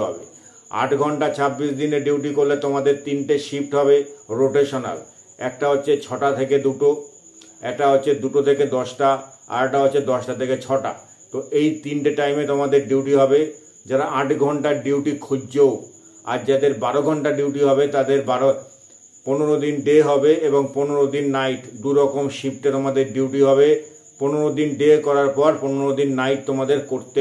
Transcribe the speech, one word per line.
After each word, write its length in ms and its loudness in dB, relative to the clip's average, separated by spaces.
হবে। 200 -8
আট 100 0
ঘন্টা 240 -2
ছাব্বিশ 320 -2
দিনে 260 0
ডিউটি 320 -2
করলে 260 2
তোমাদের 300 0
তিনটে 280 -2
shift 340 -8
হবে 160 6
rotational, 600 0
একটা 240 -6
হচ্ছে 200 0
ছটা 240 -2
থেকে 180 0
দুটো, 220 0
একটা 220 -2
হচ্ছে 180 2
দুটো 260 0
থেকে 160 4
দশটা, 320 -2
আর 140 0
একটা 160 0
হচ্ছে 180 2
দশটা 300 -2
থেকে 160 -2
ছটা। 260 -2
তো 60 -6
এই 80 2
তিনটে 340 -2
টাইমে 340 0
তোমাদের 280 2
ডিউটি 320 0
হবে। 180 4
যারা 140 0
আট 80 0
ঘন্টার 300 0
ডিউটি 260 -2
খুঁজছো, 400 0
আর 80 -2
যাদের 240 2
বারো 240 0
ঘন্টা 300 0
ডিউটি 300 -2
হবে, 160 4
তাদের 240 2
বারো, 180 2
পনেরো 280 0
দিন 100 -2
ডে 100 6
হবে 220 4
এবং 140 2
পনেরো 280 0
দিন 120 -2
night, 240 -2
দু 80 -2
রকম 240 2
শিফটে 380 -4
তোমাদের 280 0
ডিউটি 340 0
হবে। 200 6
পনেরো 280 0
দিন 100 0
ডে 80 2
করার 300 2
পর 140 4
পনেরো 280 -2
দিন 100 0
night 200 -2
তোমাদের 280 0
করতে 300 -4